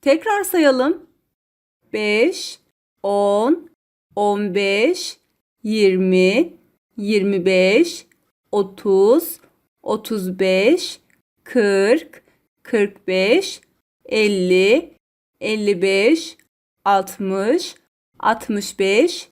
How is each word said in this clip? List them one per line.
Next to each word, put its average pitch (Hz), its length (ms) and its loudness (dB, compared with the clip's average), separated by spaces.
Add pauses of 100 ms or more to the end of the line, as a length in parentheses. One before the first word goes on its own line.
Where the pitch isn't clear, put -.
Tekrar 381 440 0
sayalım. 294 600 0 (840)
Beş, 214 680 -2 (420)
on, 202 680 0 (460)
on 202 380 -2
beş, 202 600 -2 (460)
yirmi, 190 920 2 (440)
yirmi 202 500 -2
beş, 190 600 2 (460)
otuz, 202 880 0 (420)
otuz 202 560 -6
beş, 190 640 0 (440)
kırk, 208 800 0 (380)
kırk 202 460 -4
beş, 196 520 0 (440)
elli, 202 920 0 (440)
elli 208 420 -2
beş, 196 540 0 (480)
altmış, 196 880 -2 (440)
altmış 214 600 -6
beş 208 540 0